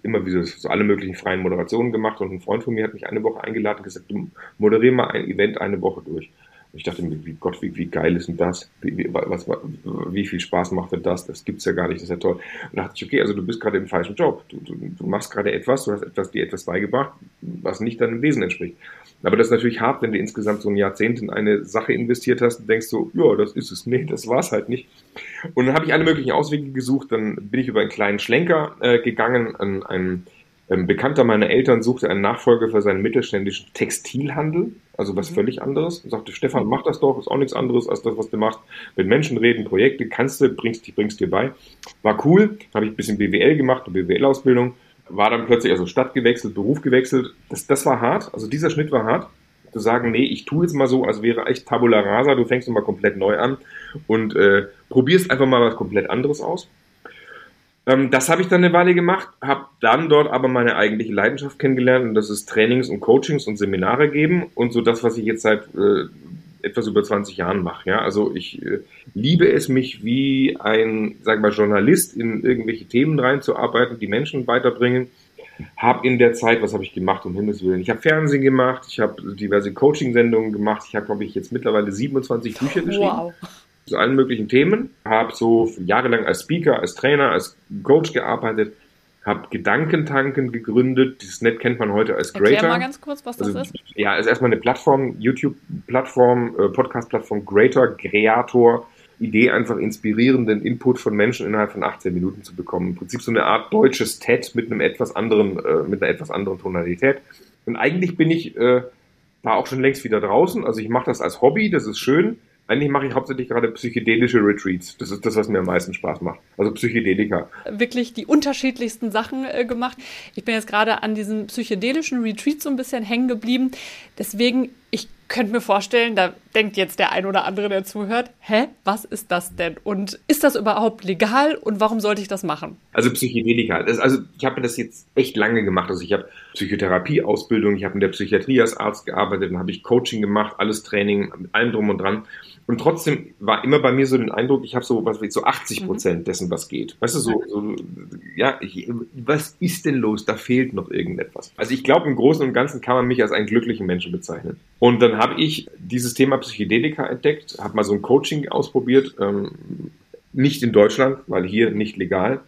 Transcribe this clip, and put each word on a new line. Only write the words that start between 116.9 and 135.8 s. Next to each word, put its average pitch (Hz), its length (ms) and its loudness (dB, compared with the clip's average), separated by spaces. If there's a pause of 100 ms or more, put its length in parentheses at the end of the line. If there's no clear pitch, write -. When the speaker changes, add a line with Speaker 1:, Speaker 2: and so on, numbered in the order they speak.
Speaker 2:
Wirklich 240 440 -4
die - 120 -12
unterschiedlichsten 254 840 -2
Sachen, 233 340 -4
äh, 247 200 -4
gemacht. 247 320 -6 (360)
Ich - 120 -12
bin 233 100 -2
jetzt 220 120 -6
gerade 214 360 0
an 214 100 -4
diesem 214 340 -6
psychedelischen 240 760 -4
Retreat 226 380 -2
so 302 80 -6
ein 269 80 -2
bisschen 254 260 -6
hängen 233 240 0
geblieben. 247 440 -2 (460)
Deswegen, 240 520 0 (220)
ich - 180 -6 (180)
könnte 214 240 -2
mir 233 100 0
vorstellen, 220 540 0
da 185 200 2 (180)
denkt 214 240 0
jetzt 190 220 -2
der 190 120 2
ein 185 140 -2
oder 196 200 0
andere, 202 220 -4
der 196 160 -2
zuhört, 220 460 -6 (100)
"Hä, 220 260 0 (180)
was 214 200 -2
ist - 280 -10
das 180 240 -4
denn? 175 280 -4
Und 196 440 -6
ist 294 160 2
das 285 120 4
überhaupt 214 480 0
legal? 220 520 2
Und 214 240 -4
warum 214 200 2
sollte 208 220 0
ich 196 60 -8
das 190 160 -6
machen?" 151 340 -6 (140)
Speaker 1:
Also 117 200 0
Psychedelika, 113 720 0
das, 113 160 0
also 131 200 2 (180)
ich - 80 -4
habe 131 160 -4
das 120 160 -4
jetzt - 380 -10
echt 135 200 0
lange 110 280 2
gemacht. 92 260 0